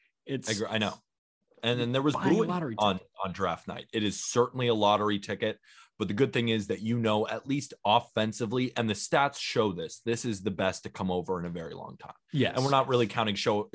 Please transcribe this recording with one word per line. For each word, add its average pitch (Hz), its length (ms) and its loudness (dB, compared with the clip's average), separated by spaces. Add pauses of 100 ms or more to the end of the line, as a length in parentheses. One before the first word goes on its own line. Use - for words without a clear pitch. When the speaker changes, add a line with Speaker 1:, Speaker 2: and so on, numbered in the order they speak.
(260)
Speaker 1:
It's 139 240 -6
Speaker 2:
I 113 40 0
agree, 101 140 -2
I 110 120 -2
know. 101 160 -2 (680)
And 123 180 0
then 120 120 -2
there 135 100 2
was 143 140 2
Speaker 1:
buying - 160 2
a - 20 6
Speaker 2:
booing 214 160 2
Speaker 1:
lottery 160 300 -4
Speaker 2:
on, 101 160 4
Speaker 1:
ticket. - 120 -10 (160)
Speaker 2:
on 92 100 -4
draft 90 340 -4
night. 90 260 -10
It 110 100 0
is 101 200 -2
certainly 123 440 0
a 117 60 4
lottery 104 460 4
ticket. 107 400 -4 (400)
But 104 80 -2
the 101 60 -4
good 127 180 2
thing 117 180 0
is 107 180 0
that, 98 140 -4
you 117 180 0
know, 107 280 2
at 113 200 -8
least 139 260 -4 (100)
offensively, 113 960 2
and 117 100 2
the 104 60 2
stats 139 460 0
show 107 320 2
this, 82 340 -8
this 113 200 0
is 98 180 -4
the 104 80 -2
best 95 320 -2
to 104 60 -12
come 95 200 -4
over 90 300 -2
in 87 80 -6
a - 20 -8
very 85 240 -10
long - 240 -14
time. - 160 -18 (180)
Speaker 1:
Yes. 127 240 2
Speaker 2:
And 127 80 2
we're 139 60 2
not 135 180 4
really 123 200 4
counting 107 260 0
Sho-, 104 420 0